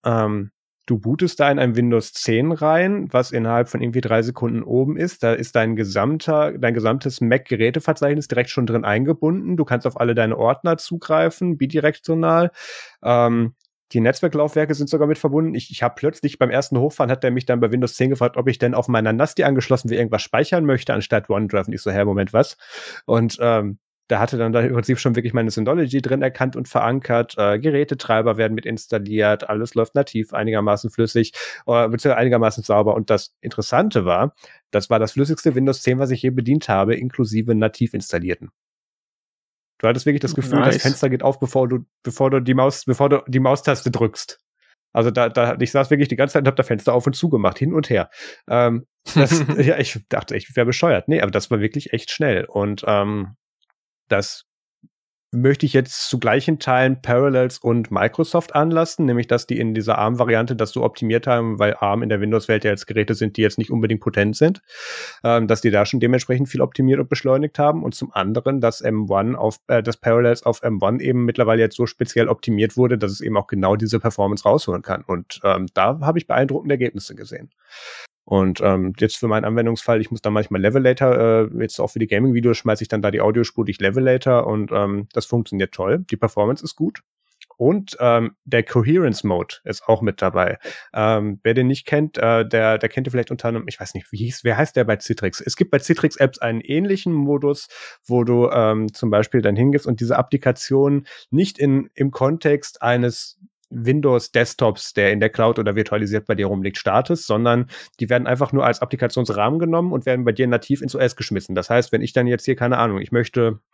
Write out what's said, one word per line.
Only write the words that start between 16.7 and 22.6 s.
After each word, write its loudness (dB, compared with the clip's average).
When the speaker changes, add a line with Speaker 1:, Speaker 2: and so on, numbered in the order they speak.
Speaker 1:
Hochfahren, 0
hat -2
der 2
mich -2
dann 0
bei 2
Windows -2
zehn 0
gefragt, 0
ob 0
ich 0
denn 0
auf -2
meiner 2
nasti 0
angeschlossen, 0
wie -2
irgendwas -2
speichern 0
möchte, 0
anstatt -2
OneDrive. -2
Und -8
ich -8
so, -4
"Hä, 2
Moment, 0
was?" 2